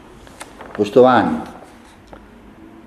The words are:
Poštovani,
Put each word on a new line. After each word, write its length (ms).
Poštovani, 600